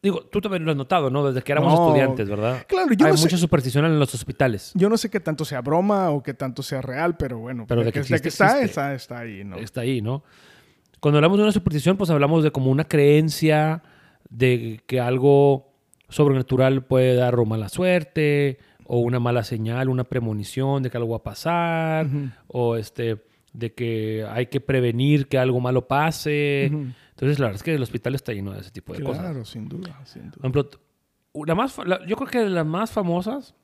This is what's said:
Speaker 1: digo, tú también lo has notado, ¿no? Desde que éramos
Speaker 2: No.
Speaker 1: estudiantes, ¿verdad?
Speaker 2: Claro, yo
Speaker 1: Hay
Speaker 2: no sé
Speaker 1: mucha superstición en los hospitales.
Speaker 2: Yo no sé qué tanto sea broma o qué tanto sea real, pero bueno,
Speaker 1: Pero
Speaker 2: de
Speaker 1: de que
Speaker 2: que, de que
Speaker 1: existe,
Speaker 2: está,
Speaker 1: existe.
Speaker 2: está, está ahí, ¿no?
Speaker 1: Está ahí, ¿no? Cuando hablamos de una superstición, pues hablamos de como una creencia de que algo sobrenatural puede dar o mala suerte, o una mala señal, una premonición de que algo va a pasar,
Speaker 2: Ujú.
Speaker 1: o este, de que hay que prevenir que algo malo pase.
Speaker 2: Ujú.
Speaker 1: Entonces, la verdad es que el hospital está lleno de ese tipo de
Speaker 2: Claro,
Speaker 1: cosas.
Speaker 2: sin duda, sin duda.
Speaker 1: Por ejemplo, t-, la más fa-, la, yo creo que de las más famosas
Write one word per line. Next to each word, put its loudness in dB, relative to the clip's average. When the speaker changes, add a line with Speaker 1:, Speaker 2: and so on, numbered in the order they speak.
Speaker 1:
digo, 0
tú -4
también -4
lo 0
has 0
notado, 0
¿no? 0
Desde 0
que -6
éramos 4
Speaker 2:
No. 6
Speaker 1:
estudiantes, 2
¿verdad? -4
Speaker 2:
Claro, 0
yo 6
Speaker 1:
Hay 6
Speaker 2:
no 6
sé 2
Speaker 1:
mucha 2
superstición 0
en 2
los 0
hospitales. -4
Speaker 2:
Yo 2
no 2
sé -4
qué -4
tanto -6
sea -8
broma 0
o -2
qué -8
tanto -10
sea -6
real, -4
pero -6
bueno, -10
Speaker 1:
Pero 2
Speaker 2:
de 0
Speaker 1:
de 0
que -4
Speaker 2:
que, -4
de -8
que 2
Speaker 1:
existe, -2
Speaker 2:
está, 2
Speaker 1:
existe. 0
Speaker 2:
está, -4
está -12
ahí, -12
¿no? -12
Speaker 1:
Está -10
ahí, -2
¿no? -4
Cuando 4
hablamos 4
de 4
una 4
superstición, 2
pues -2
hablamos 4
de 4
como 0
una 2
creencia 4
de 0
que -2
algo 4
sobrenatural 2
puede 4
dar 2
o 4
mala -4
suerte, 0
o 0
una 0
mala 0
señal, -4
una -2
premonición -4
de -4
que -10
algo -4
va -4
a -10
pasar, -2
Speaker 2:
Ujú. -4
Speaker 1:
o -2
este, -6
de -10
que -4
hay -2
que -4
prevenir 2
que 0
algo 2
malo 0
pase. 0
Speaker 2:
Ujú. -4
Speaker 1:
Entonces, 0
la 2
verdad -4
es -14
que -2
el -2
hospital -4
está -8
lleno -8
de -12
ese -18
tipo -16
de -10
Speaker 2:
Claro, -6
Speaker 1:
cosas. -14
Speaker 2:
sin -12
duda, -14
sin -20
duda. -18
Speaker 1:
Por -20
ejemplo, 0
t-, -20
la 0
más 0
fa-, -12
la, -2
yo -4
creo -8
que -2
de 2
las 0
más -4
famosas -4